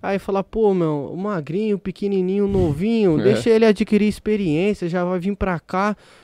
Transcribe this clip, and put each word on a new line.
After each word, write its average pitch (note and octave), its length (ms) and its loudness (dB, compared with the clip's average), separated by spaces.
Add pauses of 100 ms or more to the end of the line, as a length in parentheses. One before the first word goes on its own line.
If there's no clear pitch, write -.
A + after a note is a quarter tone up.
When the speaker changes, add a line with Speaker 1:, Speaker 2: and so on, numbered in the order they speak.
Speaker 1:
Aí F#3+ 160 -2
fala, G3 240 -2
"Pô, G#3+ 300 0
meu, D#3 400 -2
o D3 40 -10
magrinho, F#3+ 640 -4
pequenininho, G3 680 -2
novinho, F#3+ 720 2
Speaker 2:
<laughs> - 20 0
É. - 40 -4
Speaker 1:
deixa G#3+ 260 2
ele A3+ 160 6
adquirir G#3+ 420 2
experiência, F#3+ 800 -2
já F3 160 -2
vai F3+ 140 -2
vir F#3+ 180 -4
pra F#3 220 -2
cá." G3 380 -2 (280)